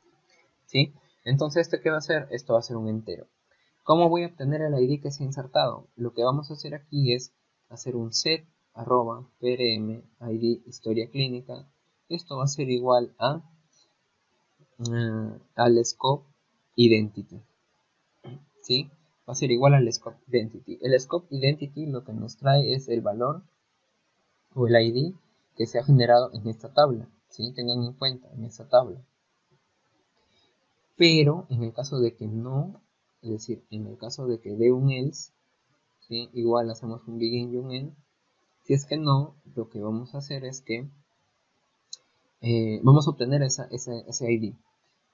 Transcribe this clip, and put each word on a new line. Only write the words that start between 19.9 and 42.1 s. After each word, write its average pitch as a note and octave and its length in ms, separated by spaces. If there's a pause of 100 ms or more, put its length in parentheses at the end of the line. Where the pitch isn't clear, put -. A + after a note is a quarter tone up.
scope - 360
identity. A2+ 560
El C3 160
scope - 360
identity D3+ 520
lo B2 160
que A2 100
nos A2 240
trae B2+ 360
es C3+ 160
el A2+ 120
valor A#2+ 400 (1120)
o B2 140
el A#2 80
I A2+ 160
D D3 220 (420)
que A2+ 100
se A#2 140
ha A#2 40
generado B2 500
en A2+ 140
esta A2+ 240
tabla, B2 360 (220)
¿sí? B2 240
Tengan A#2+ 300
en A#2+ 100
cuenta, B2+ 400
en A2+ 120
esta A2+ 240
tabla. B2 320 (1900)
Pero D#3+ 540
en A#2+ 140
el A2+ 100
caso C3 260
de A#2 160
que G#2+ 120
no, C3 520 (440)
es A2+ 80
decir, G#2+ 400
en G#2+ 160
el G#2+ 100
caso B2+ 300
de A#2 120
que G2+ 160
dé A#2 160
un C3 200
else, C3 400 (760)
¿sí? A#2 260
Igual A#2 360
hacemos A2+ 380
un A#2 100
begin A#2+ 340
y B2 60
un B2+ 140
end, C#3 240 (680)
si C#3 80
es C#3 120
que D3+ 120
no, C#3+ 380 (200)
lo A2+ 140
que A2 100
vamos A2 360
a - 20
hacer C#3 260
es B2+ 180
que, B2+ 280 (1500)